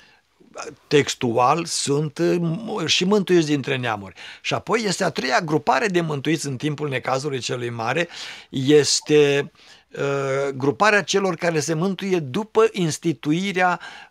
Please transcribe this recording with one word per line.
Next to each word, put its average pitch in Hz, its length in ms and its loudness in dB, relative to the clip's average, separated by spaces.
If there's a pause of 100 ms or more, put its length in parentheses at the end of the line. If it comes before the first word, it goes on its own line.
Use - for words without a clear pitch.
(880)
textual 131 760 2
sunt, 143 520 -2
uh, 170 680 -2
și 180 200 0
mântuiți 180 400 4
dintre 139 320 -2
neamuri. 104 380 -6 (260)
Și - 120 -4
apoi 208 320 -2
este 190 180 -2
a 175 60 0
treia 247 300 0
grupare 185 480 0
de 175 140 2
mântuiți 151 460 -2
în 135 100 -6
timpul 147 320 -4
necazului 131 500 -4
celui 123 300 -6
mare, 120 380 -2 (420)
este, 143 1000 4 (400)
uh, 139 640 -2
gruparea 190 480 2
celor 190 320 -2
care 170 240 0
se 151 140 -4
mântuie 185 460 -2
după 214 520 0
instituirea, 175 1080 0 (320)